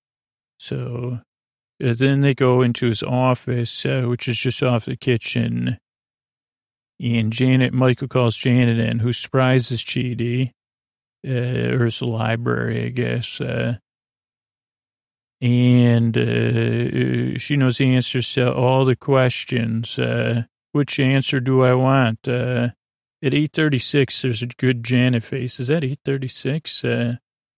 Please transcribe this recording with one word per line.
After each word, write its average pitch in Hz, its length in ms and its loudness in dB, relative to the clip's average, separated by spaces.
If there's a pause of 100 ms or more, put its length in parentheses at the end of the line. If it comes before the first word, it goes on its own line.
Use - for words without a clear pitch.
(600)
so, 123 600 -8 (640)
uh, 120 100 2
then 135 260 2
they 139 140 4
go 127 280 4
into 120 240 0
his 110 160 0
office, 123 840 -2
uh, 131 180 0
which 123 260 -2
is 120 100 -2
just - 240 -4
off 123 220 2
the 123 120 -6
kitchen. 120 840 -2 (1200)
And 117 300 0
Janet, 127 400 2
Michael 127 360 2
calls 120 280 0
Janet 120 420 2
in, 113 200 -2
who 117 160 -2
surprises 127 680 0
Chidi, 123 720 -4 (760)
uh, 123 480 -2
or 120 120 2
his - 160 -4
library, 117 840 -2
I 120 60 -4
guess. 120 500 -4
Uh, 120 380 -4 (1600)
and, 120 800 4
uh, 120 1200 0
she - 180 -4
knows 131 220 2
the 131 160 4
answers 123 400 0
to 123 180 2
all 131 320 2
the 127 120 4
questions. 123 1040 0
Uh, 120 460 -2 (280)
"Which 143 280 -2
answer 135 400 2
do 131 220 2
I 127 100 6
want?" 127 560 2
Uh, 123 440 -2 (500)
at 139 100 0
eight 147 220 0
thirty-six, 143 680 0
there's 120 220 -4
a 123 40 -4
good 123 380 -2
Janet 123 380 2
face. 127 360 -8
Is 123 100 -6
that 156 160 0
eight 131 200 -6
thirty-six? 135 800 -6
Uh, 120 320 -2 (420)